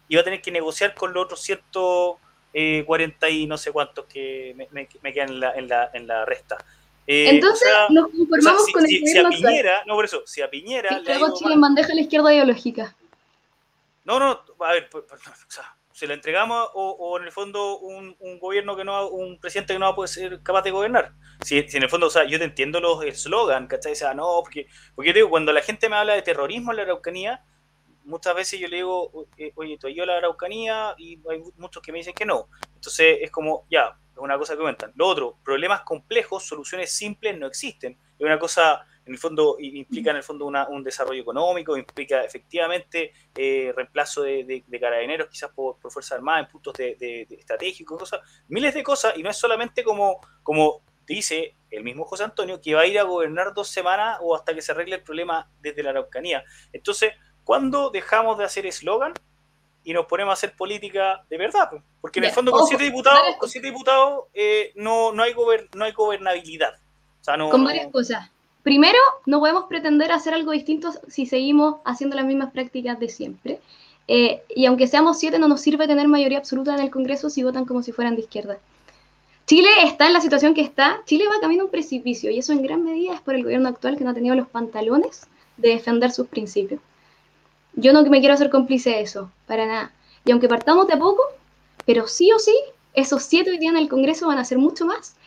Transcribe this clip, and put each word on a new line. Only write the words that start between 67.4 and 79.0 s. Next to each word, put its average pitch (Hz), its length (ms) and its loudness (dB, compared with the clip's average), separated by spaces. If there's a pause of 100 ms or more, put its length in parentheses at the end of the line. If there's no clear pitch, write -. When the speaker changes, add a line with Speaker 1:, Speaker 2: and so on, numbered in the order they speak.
Speaker 2:
Con 262 100 6
Speaker 1:
no. 262 60 4
Speaker 2:
varias 294 260 -6
cosas. 240 380 -4 (320)
Primero, 302 360 6 (280)
no 294 140 2
podemos 330 240 2
pretender 311 460 0
hacer 320 220 -2
algo 320 200 -2
distinto 311 380 -4 (180)
si 269 180 -6
seguimos 294 580 2
haciendo 269 320 -4
las 269 80 -2
mismas 269 260 -2
prácticas 247 480 -6
de 233 120 -6
siempre. - 500 -12 (480)
Eh, 240 400 4
y 262 160 4
aunque 254 220 6
seamos 320 320 4
siete, 320 200 0
no 311 100 6
nos 285 120 4
sirve 302 260 2
tener 294 220 4
mayoría 285 300 4
absoluta 277 360 -4
en 285 60 -2
el 277 100 -2
Congreso 269 380 -4
si 285 140 -2
votan 254 240 -2
como 247 160 -2
si 240 100 -10
fueran 233 220 -2
de 220 80 -4
izquierda. 202 360 -10 (880)